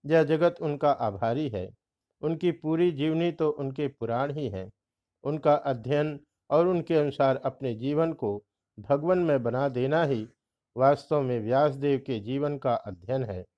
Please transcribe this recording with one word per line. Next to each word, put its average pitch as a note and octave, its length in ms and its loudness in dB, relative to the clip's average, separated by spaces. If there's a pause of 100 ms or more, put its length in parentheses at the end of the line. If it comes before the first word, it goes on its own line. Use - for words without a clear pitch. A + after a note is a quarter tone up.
यह D#3+ 180 4
जगत D#3+ 380 2
उनका D3 300 0
आभारी A#2+ 580 -2
है। F#2+ 200 -6 (540)
उनकी E3 300 -2
पूरी E3 400 0
जीवनी D#3+ 400 0
तो D#3+ 180 0
उनके C#3 380 -4
पुराण B2+ 440 -4
ही C#3+ 160 -6
है। F#2+ 200 -8 (560)
उनका D3 300 2
अध्ययन C#3+ 640 -2 (320)
और D#3+ 160 4
उनके F3 280 0
अनुसार C#3 420 2
अपने B2+ 380 -4
जीवन D3 380 0
को G#2 320 -4 (340)
भगवन D3 400 2
में D3 240 2
बना B2+ 260 0
देना C3+ 360 0
ही A#2+ 220 -2 (500)
वास्तव C#3+ 460 2
में B2 180 -2
व्यासदेव C3+ 680 2
के A#2+ 140 -4
जीवन C#3 380 -4
का B2+ 160 0
अध्ययन G#2+ 500 -6
है। F#2 200 -8 (140)